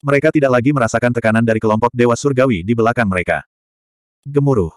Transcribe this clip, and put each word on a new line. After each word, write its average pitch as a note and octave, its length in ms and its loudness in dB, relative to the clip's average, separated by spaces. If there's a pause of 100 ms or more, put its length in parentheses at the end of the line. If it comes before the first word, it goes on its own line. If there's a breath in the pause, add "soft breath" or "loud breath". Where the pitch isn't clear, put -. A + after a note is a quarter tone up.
Mereka C#3+ 240 2
tidak C#3 240 0
lagi B2 160 2
merasakan B2 440 0
tekanan A2+ 280 0
dari A2+ 160 0
kelompok A2 320 2
dewa A#2+ 240 2
surgawi B2+ 480 -2
di A2 140 -2
belakang A#2 320 0
mereka. F2 340 -4 (800)
Gemuruh. C#3 540 0